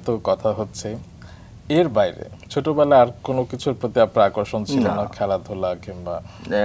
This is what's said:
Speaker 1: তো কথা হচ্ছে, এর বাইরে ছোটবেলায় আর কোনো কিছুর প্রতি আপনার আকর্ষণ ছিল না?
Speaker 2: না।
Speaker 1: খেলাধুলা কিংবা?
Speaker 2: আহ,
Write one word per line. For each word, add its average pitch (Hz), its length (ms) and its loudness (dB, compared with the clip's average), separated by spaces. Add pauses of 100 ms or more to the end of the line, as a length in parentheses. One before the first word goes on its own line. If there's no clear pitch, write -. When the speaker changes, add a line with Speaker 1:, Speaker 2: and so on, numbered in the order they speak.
Speaker 1:
তো 113 180 -2
কথা 95 280 0
হচ্ছে, 104 440 -6 (760)
এর 165 180 4
বাইরে 107 380 0 (240)
ছোটবেলায় 143 520 4
আর 120 60 6 (160)
কোনো 131 200 -2
কিছুর 127 300 -4
প্রতি 120 260 -2
আপনার 110 260 4
আকর্ষণ 104 380 -2
ছিল 131 200 0
না? 98 120 0
Speaker 2:
না। 104 100 -2
Speaker 1:
খেলাধুলা 95 680 -4
কিংবা? 87 400 -10
Speaker 2:
আহ, - 360 -12 (140)